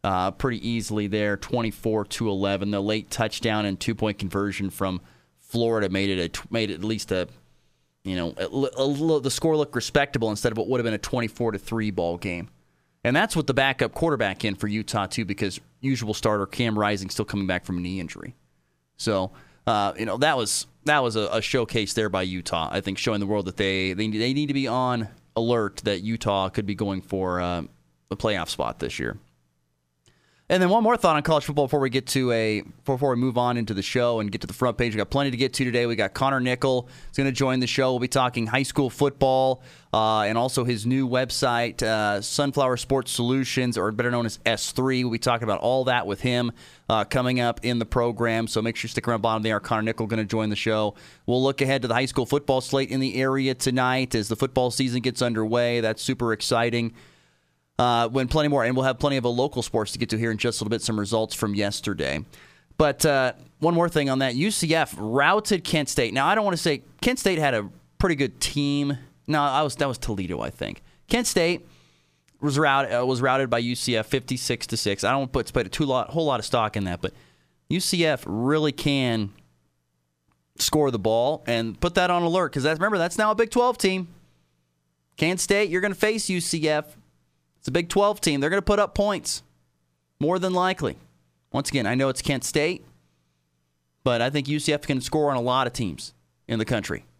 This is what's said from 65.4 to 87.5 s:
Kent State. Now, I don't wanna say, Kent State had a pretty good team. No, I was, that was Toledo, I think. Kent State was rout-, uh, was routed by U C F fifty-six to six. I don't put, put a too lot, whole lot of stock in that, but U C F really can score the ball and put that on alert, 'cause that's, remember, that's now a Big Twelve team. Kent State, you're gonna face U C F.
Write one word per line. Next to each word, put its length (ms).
Kent 240
State. 240
Now, 140
I 80
don't 100
wanna 140
say, 240
Kent 180
State 200
had 160
a 160
pretty 200
good 220
team. 600
No, 140
I 220
was, 140
that 120
was 80
Toledo, 460
I 80
think. 320
Kent 180
State 400
was 160
rout-, 340
uh, 140
was 160
routed 260
by 120
U 140
C 220
F 100
fifty-six 600
to 100
six. 260
I 100
don't 200
put, 180
put 140
a 60
too 160
lot, 240
whole 160
lot 120
of 60
stock 320
in 80
that, 160
but 140
U 100
C 240
F 220
really 460
can 600
score 320
the 80
ball 480
and 340
put 140
that 160
on 120
alert, 300
'cause 100
that's, 160
remember, 200
that's 180
now 140
a 40
Big 160
Twelve 280
team. 300
Kent 240
State, 300
you're 100
gonna 140
face 340
U 140
C 260
F. 300